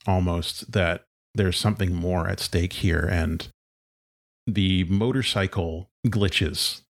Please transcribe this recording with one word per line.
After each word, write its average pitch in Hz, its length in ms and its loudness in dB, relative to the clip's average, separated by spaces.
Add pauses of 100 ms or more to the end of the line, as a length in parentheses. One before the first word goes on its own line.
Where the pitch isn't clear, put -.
almost 90 640 0
that 87 320 0 (300)
there's 95 240 2
something 95 360 0
more 87 320 0
at 92 140 -4
stake 87 320 0
here. 82 360 2
And 82 380 -2 (1000)
the 95 380 2
motorcycle 98 1040 -2 (160)
glitches, 98 840 0